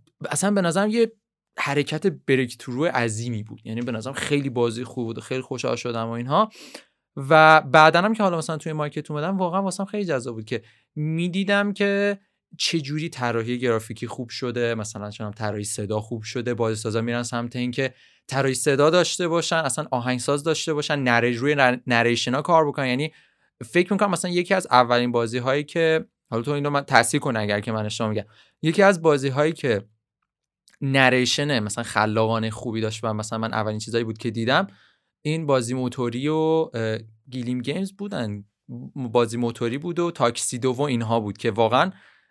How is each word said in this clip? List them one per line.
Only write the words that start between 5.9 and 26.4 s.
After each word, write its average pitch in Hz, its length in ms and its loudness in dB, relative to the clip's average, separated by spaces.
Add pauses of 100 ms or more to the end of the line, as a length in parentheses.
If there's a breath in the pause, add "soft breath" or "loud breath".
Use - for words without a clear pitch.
و 113 40 -6
اینها. 139 400 0 (680 loud breath)
و 156 440 8
بعداً 156 420 6
هم 220 120 2
که 214 80 -2
حالا 175 160 2
مثلاً 160 180 -6
توی 156 160 -8
مارکت 151 380 -6
اومدم، 156 280 -2
واقعاً 185 240 -2
واسم 190 220 -4
خیلی 208 200 -6
جذاب 131 300 -2
بود 110 100 -10
که 110 180 -6 (320 soft breath)
می‌دیدم 180 800 0
که 202 460 0 (400)
چه - 220 -2
جوری 151 280 -6
طراحی 120 500 -2
گرافیکی 117 480 -2
خوب 120 220 -10
شده، 120 460 -4
مثلاً 104 360 -8
چون 104 200 -8
طراحی 104 340 -6
صدا 107 360 -4
خوب 110 220 -8
شده، 120 320 -4
بازیسازا 113 460 -2
می‌رن 120 220 -2
سمت 120 340 -6
این 123 140 -4
که 131 240 -2 (320 soft breath)
طراحی 135 280 0
صدا 143 360 4
داشته 175 380 2
باشن، 165 280 0
اصلاً 151 340 -2
آهنگساز 127 540 -2
داشته 160 300 0
باشن، 147 240 -2
نری-، 120 380 4
روی 143 180 2
نر-، 127 320 4
نریشنا 120 560 2
کار 160 260 4
بکنن. 139 180 -2
یعنی 127 260 -2 (600 soft breath)
فکر 180 200 4
می‌کنم 202 180 2
مثلاً 180 200 -2
یکی 175 240 0
از 190 160 0
اولین 123 420 4
بازی‌هایی 120 520 0
که، 160 400 0 (260)
حالا 117 120 -2